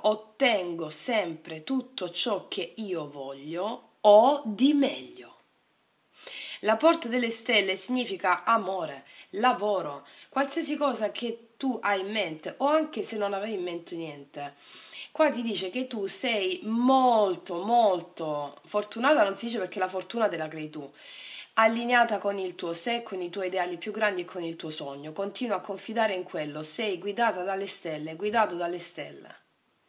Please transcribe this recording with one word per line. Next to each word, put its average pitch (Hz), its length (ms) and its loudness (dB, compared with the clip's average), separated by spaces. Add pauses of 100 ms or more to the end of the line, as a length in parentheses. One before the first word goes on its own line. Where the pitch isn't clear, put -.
ottengo 185 840 0
sempre 160 720 -2
tutto 240 460 -4
ciò 190 380 -2
che - 300 -6
io 175 320 -4
voglio 143 840 -8 (100)
o 233 420 10
di 240 300 4
meglio. - 600 -2 (1300)
La 208 140 4
porta 320 320 4
delle 233 220 0
stelle 208 480 2
significa 202 680 0
amore, 190 600 0 (260)
lavoro, 190 720 0 (220)
qualsiasi 285 480 -2
cosa 233 360 -2
che - 440 -8
tu 254 260 -2
hai 202 200 0
in 196 100 -6
mente, 170 460 -4
o 269 100 0
anche 302 360 0
se 220 140 -4
non 202 160 -2
avevi 208 200 -4
in 180 100 -4
mente 170 320 -8
niente. 143 600 -10 (560)
Qua 311 180 4
ti 233 140 -2
dice 190 260 -2
che 254 180 -4
tu 202 200 -6
sei 196 560 0
molto, 220 1000 4
molto 170 1040 0
fortunata, 233 580 2
non 196 120 2
si 233 100 -6
dice 233 140 -4
perché 185 200 -6
la 185 80 0
fortuna 190 400 -2
te 170 100 -2
la 156 100 -4
crei 151 220 -10
tu, 151 220 -12 (680)
allineata 233 600 4
con 196 180 -2
il 185 180 -6
tuo 170 180 -4
sé, 233 300 0
con 185 180 -8
i 175 80 -4
tuoi 190 180 -4
ideali 180 300 -2
più 214 140 -6
grandi 202 300 0
e 175 40 -6
con 175 180 -8
il 165 120 -6
tuo 165 140 -10
sogno. 143 420 -8
Continua 202 460 -4
a - 40 -4
confidare 208 520 -2
in 180 100 -4
quello, 151 400 -6
sei 196 360 -2
guidata 202 440 0
dalle 196 240 -4
stelle, 160 480 -4
guidato 208 400 0
dalle 175 240 -4
stelle. 143 560 -10 (540)